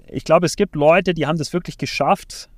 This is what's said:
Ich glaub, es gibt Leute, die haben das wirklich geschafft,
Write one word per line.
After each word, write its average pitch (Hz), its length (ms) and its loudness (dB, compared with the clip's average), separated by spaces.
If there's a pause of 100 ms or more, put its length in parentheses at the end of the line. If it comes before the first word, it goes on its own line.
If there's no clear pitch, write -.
Ich - 160 -8
glaub, 165 180 4
es - 140 -2
gibt - 180 -2
Leute, 170 380 4
die 156 120 -4
haben 160 120 -2
das 151 160 -6
wirklich 175 240 -8
geschafft, - 800 -4